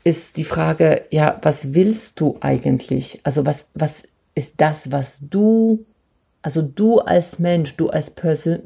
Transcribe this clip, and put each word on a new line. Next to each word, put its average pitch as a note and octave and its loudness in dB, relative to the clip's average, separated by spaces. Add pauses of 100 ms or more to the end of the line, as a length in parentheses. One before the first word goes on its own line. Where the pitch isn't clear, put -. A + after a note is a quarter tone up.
ist - -2
die D#3 -4
Frage, D#3+ 0
ja, D3+ 2
was D3 -2
willst G3+ 0
du D3 0
eigentlich? C3+ -2
Also C#3 -2
was, D3 -4
was D#3 -6 (300)
ist - -8
das, D3+ 0
was C#3 -4
du, A3 2 (560)
also D#3+ -2
du G3+ 2
als - 0
Mensch, E3+ 0
du E3 0
als D3+ -4
Persö-, E3 -2